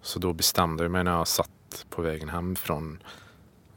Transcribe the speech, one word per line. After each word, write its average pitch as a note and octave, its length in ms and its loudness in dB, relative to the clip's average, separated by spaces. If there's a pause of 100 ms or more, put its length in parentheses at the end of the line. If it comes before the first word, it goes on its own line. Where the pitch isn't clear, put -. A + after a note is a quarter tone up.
Så - 180 -6
då F2+ 140 2
bestämde E2 500 2
jag E2+ 80 2
mig F2+ 120 2
när F2+ 140 4
jag E2 100 2
satt - 640 -2
på - 120 -8
vägen D#2 280 -2
hem F2 260 -2
från, D#2+ 480 -4 (720)